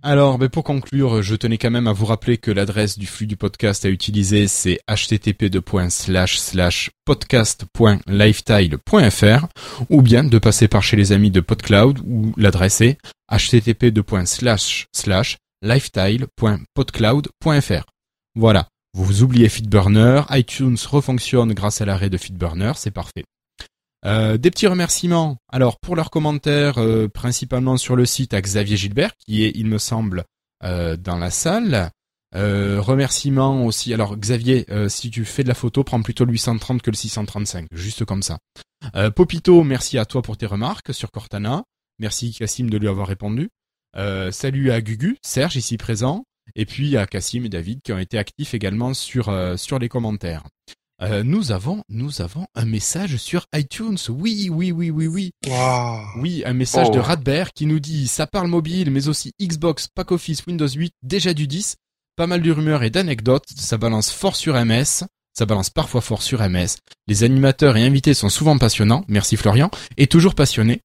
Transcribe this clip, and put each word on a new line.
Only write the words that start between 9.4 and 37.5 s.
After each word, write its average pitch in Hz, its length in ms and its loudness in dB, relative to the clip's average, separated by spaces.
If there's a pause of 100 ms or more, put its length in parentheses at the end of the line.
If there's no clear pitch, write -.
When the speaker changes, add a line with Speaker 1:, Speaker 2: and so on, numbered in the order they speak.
Speaker 1:
ou 147 120 8
bien 120 240 8
de 117 140 6
passer 110 280 4
par 101 160 4
chez - 140 2
les 101 160 4
amis 101 180 6
de 92 80 4
PodCloud 110 680 4
où 110 300 -2
l'adresse 95 460 4
est 127 160 6 (340)
H - 180 0
T 117 120 6
T 113 120 0
P 117 180 4
deux 107 120 2
points 92 220 -2
slash - 680 -2
slash - 460 -2 (240)
lifetile 113 760 0
point 104 240 0 (140)
podcloud 139 560 0 (100)
point 147 220 2
F - 100 -6
R. 80 140 -2 (500)
Voilà. 110 320 4 (280)
Vous 98 280 2
oubliez 120 240 6
Feedburner, 110 840 4
iTunes 131 460 0 (100)
refonctionne 123 680 0
grâce 101 280 -2
à 104 40 -2
l'arrêt 98 260 -2
de 92 60 -2
Feedburner, 90 580 -4
c'est - 160 -8
parfait. 82 320 -12 (840)
Euh, 110 320 2
des 156 140 2
petits - 160 0
remerciements. 170 680 0 (120)
Alors, 127 300 0
pour 175 160 -6
leurs 156 160 -4
commentaires, 147 680 0
euh, 113 300 0
principalement 127 680 -2
sur 127 180 -2
le 123 100 4
site, - 280 -4
à 98 80 0
Xavier 101 340 -2
Gilbert, 101 420 -2
qui 107 280 -2
est, 107 100 -2
il 110 100 -6
me 110 120 0
semble, 104 480 -4 (400)
euh, 87 320 -4
dans 90 200 -6
la 87 140 -4
salle. 160 580 -2 (460)
Euh, 101 460 -2
remerciements 135 840 0
aussi. 113 280 -4
Alors, 104 240 -4
Xavier, 120 540 0
euh, 104 180 -2
si - 200 -8
tu 113 140 -6
fais 135 200 -4
de 127 40 0
la 123 80 0
photo, 135 300 -2
prends 117 160 -2
plutôt 120 240 0
le 120 80 0
huit 113 60 -2
cent 117 180 -2
trente 123 240 -4
que 113 100 -4
le 107 60 -6
six - 100 -10
cent 107 180 -6
trente-cinq, 98 460 -8